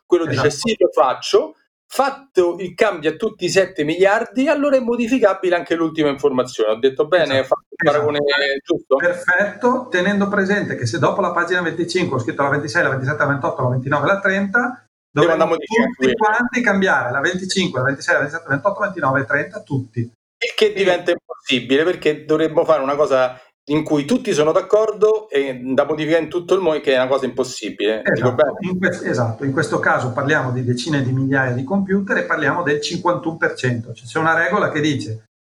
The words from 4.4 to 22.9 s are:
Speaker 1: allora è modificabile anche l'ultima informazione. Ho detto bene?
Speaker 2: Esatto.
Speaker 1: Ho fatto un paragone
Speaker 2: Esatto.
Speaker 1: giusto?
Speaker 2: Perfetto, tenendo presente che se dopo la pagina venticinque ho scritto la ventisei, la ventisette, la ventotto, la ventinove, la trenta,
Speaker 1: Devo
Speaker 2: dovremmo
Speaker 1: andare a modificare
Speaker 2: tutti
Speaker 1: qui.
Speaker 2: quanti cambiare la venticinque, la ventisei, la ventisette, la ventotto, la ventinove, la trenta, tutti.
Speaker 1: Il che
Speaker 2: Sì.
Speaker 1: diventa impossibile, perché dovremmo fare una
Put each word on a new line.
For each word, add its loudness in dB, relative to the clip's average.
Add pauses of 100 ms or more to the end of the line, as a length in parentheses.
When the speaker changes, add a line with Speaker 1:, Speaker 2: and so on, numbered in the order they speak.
Speaker 1:
allora 2
è 2
modificabile 2
anche -4
l'ultima 0
informazione. 0
Ho -4
detto 0
bene? 2
Speaker 2:
Esatto. -
Speaker 1:
Ho 0
fatto -4
un -20 (160)
paragone 0
Speaker 2:
Esatto. 0
Speaker 1:
giusto? 0
Speaker 2:
Perfetto, 0
tenendo 0
presente 0
che -4
se -4
dopo 2
la 0
pagina 0
venticinque -2
ho -2
scritto -4
la 2
ventisei, 0
la 0
ventisette, -2
la 0
ventotto, -2
la 0
ventinove, 0
la 2
trenta, 0
Speaker 1:
Devo -6 (240)
Speaker 2:
dovremmo 4
Speaker 1:
andare 4
a -2
modificare 0
Speaker 2:
tutti -2
Speaker 1:
qui. 2
Speaker 2:
quanti 0
cambiare 2
la -2
venticinque, -2
la 0
ventisei, 0
la 2
ventisette, -6
la -2
ventotto, -2
la 0
ventinove, -2
la -2
trenta, -4
tutti. -6
Speaker 1:
Il -10
che 4
Speaker 2:
Sì. -4
Speaker 1:
diventa 2
impossibile, 0
perché 0
dovremmo 2
fare 4
una -2